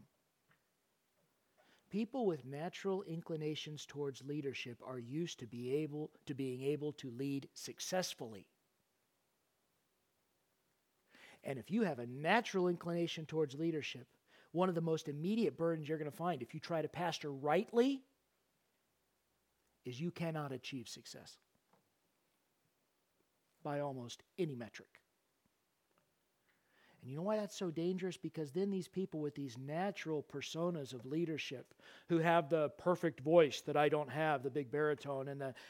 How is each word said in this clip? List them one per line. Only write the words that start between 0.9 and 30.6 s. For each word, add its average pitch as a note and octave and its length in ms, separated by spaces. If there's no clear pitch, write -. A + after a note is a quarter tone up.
People A3+ 360
with D3+ 180
natural F3+ 600
inclinations D#3 840
towards C#3 360
leadership C3+ 640
are B2+ 120
used C#3+ 420
to B2+ 60
be B2 300
able, D3+ 340
to D3 80
being C3 280
able D3 300
to C3+ 180
lead C3+ 440
successfully. B2+ 920
And C#3 160
if - 120
you A3+ 120
have D#3+ 160
a A#2+ 80
natural F3+ 640
inclination E3+ 580
towards D#3 280
leadership, D3+ 520
one F3+ 160
of F3 60
the E3 80
most D#3+ 260
immediate D#3+ 480
burdens E3 320
you're D#3 100
gonna D3+ 120
find D#3+ 320
if A2+ 100
you D#3 80
try D#3+ 220
to D3+ 60
pastor D#3 440
rightly A3+ 680
is B2 120
you E3+ 120
cannot D#3 420
achieve B2+ 360
success - 500
by D3 180
almost C3 420
any D#3 160
metric. A#2 340
And B2+ 80
you C#3 80
know E3 40
why G#3+ 140
that's G#3 220
so F3+ 120
dangerous? F3 460
Because D#3 340
then F#3+ 200
these F#3+ 180
people F#3 320
with D3 140
these C3 240
natural D#3 720
personas D3+ 640